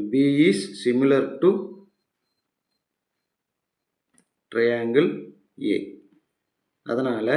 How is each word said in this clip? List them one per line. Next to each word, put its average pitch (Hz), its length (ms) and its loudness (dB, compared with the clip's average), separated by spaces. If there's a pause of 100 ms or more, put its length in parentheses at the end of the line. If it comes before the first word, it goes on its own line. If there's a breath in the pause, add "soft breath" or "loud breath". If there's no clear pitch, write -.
(120)
B 123 40 -2 (320)
is 196 120 2 (240)
similar 131 380 4 (200)
to 175 80 6 (3000)
triangle 117 580 0 (680)
A. - 40 -4 (1040)
அதனால 120 520 -4